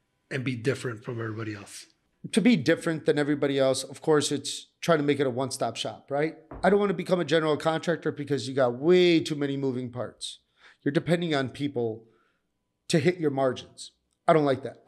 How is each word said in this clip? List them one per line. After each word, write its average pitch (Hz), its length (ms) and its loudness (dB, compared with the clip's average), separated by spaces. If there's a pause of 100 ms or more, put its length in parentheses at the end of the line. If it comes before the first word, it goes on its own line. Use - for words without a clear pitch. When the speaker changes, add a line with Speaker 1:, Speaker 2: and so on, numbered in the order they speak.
(320)
Speaker 1:
and 135 140 -4
be 127 100 -4
different 117 480 -4
from 120 160 -8
everybody 110 360 -8
else"? - 320 -18 (440)
Speaker 2:
To - 80 2
be 233 160 6
different 160 500 0
than 147 140 2
everybody 139 400 0
else, 131 240 2
of - 180 -14
course, 151 300 2
it's - 360 -8 (120)
trying 165 200 2
to 143 40 0
make 143 160 2
it 139 80 2
a - 20 0
one-stop 120 460 -4
shop, - 340 -10
right? 151 280 -2 (260)
I 180 60 6
don't 202 100 6
wanna 202 140 2
become 175 260 0
a 170 60 0
general 156 320 2
contractor 160 560 -2
because 139 340 -4
you 135 60 -10
got 123 220 2
way 170 440 6
too 156 160 -4
many 139 220 -2
moving 127 340 -4
parts. - 480 -12 (440)
You're 143 100 0
depending 170 420 0
on 131 140 0
people 120 560 -4 (800)
to 170 120 2
hit 175 180 0
your 151 140 0
margins. - 600 -4 (340)
I 170 60 4
don't 156 140 6
like 135 180 0
that. - 240 -14